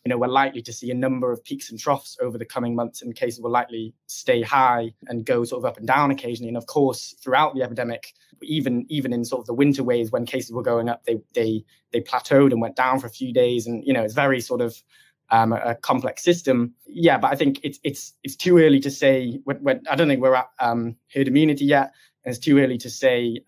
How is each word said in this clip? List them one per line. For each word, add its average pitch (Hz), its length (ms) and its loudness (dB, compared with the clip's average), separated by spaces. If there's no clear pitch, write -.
you 123 60 -2
know, 123 80 -2
"We're 123 80 0
likely 131 360 0
to 123 100 -16
see 120 180 -10
a 123 40 -4
number 127 360 -2
of 117 140 -6
peaks - 260 -12
and 113 80 -14
troughs - 420 -4
over 120 180 -6
the 117 60 -10
coming 120 300 -6
months, 117 280 -6
and 117 120 -12
cases 117 260 -6
will 117 120 -4
likely 117 420 -4
stay 120 360 -2
high 123 500 2
and 117 180 -8
go 120 200 0
sort 123 160 -8
of - 40 -6
up 117 120 -2
and 113 100 -12
down 139 240 2
occasionally." 120 380 -6
And 117 80 -8
of 117 100 -8
course, 135 560 -2
throughout 139 320 2
the 131 80 -4
epidemic, 117 520 -6
even, 131 460 -2
even 131 240 -4
in 120 120 -4
sort 123 180 -6
of 107 40 -16
the 123 80 -6
winter 139 300 2
waves 117 260 0
when 120 160 -4
cases 123 240 -8
were 117 120 -8
going 117 260 0
up, 117 160 -6
they, 113 140 -4
they, 113 300 -2
they 117 80 -2
plateaued 135 500 2
and 117 100 0
went 113 140 -6
down 127 240 0
for 123 80 -8
a 113 40 -10
few 127 220 -10
days. 123 360 2
And, 117 160 -8
you 139 80 0
know, 120 100 2
it's 110 120 -4
very 135 260 2
sort 120 200 -6
of, 117 140 -2
um, 113 220 4
a, 113 40 0
a 120 200 -2
complex - 460 -4
system. 131 520 2
Yeah, 160 320 2
but 123 140 2
I 139 40 -2
think 139 260 0
it's, 143 220 -8
it's, - 280 -8
it's 139 140 -12
too 175 220 4
early 147 220 8
to 139 100 -4
say 135 540 2
when, 139 140 -4
when, 135 300 0
I 143 60 0
don't 151 140 4
think 131 120 2
we're 131 140 4
at, 127 140 0
um, 117 360 -2
herd 139 160 0
immunity 143 360 4
yet. 139 280 2
And 123 100 -6
it's - 100 -12
too 143 140 6
early 127 200 4
to 120 120 -10
say, 120 580 0